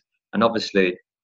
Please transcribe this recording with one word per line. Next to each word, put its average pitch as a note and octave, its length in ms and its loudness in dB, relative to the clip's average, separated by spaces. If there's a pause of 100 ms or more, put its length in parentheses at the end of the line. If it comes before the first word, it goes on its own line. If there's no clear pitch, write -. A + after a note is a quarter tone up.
(340)
And G#2 100 2
obviously, G2+ 520 0 (280)